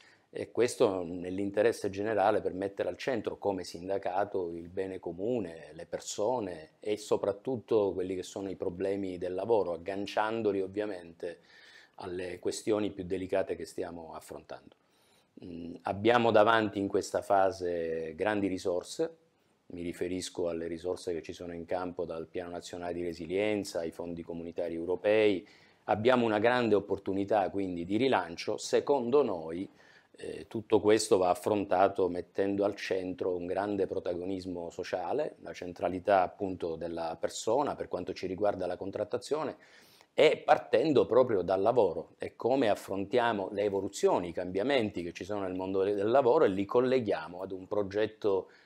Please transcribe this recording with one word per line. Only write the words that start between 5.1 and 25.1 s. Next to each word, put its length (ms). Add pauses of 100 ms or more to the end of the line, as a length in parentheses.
le 120
persone 840 (100)
e 160
soprattutto 960
quelli 240
che 60
sono 280
i 60
problemi 640
del 160
lavoro, 400
agganciandoli 840
ovviamente 800 (560)
alle 420
questioni 520
più 140
delicate 520
che 100
stiamo 480
affrontando. 600 (720)
Mm, 380
abbiamo 480
davanti 480
in 100
questa 320
fase 960
grandi 320
risorse, 680 (560)
mi 100
riferisco 640
alle 180
risorse 460
che 100
ci 100
sono 220
in 100
campo 400
dal 220
Piano 240
Nazionale 420
di 100
Resilienza, 800
ai 100
fondi 320
comunitari 520
europei. 720 (380)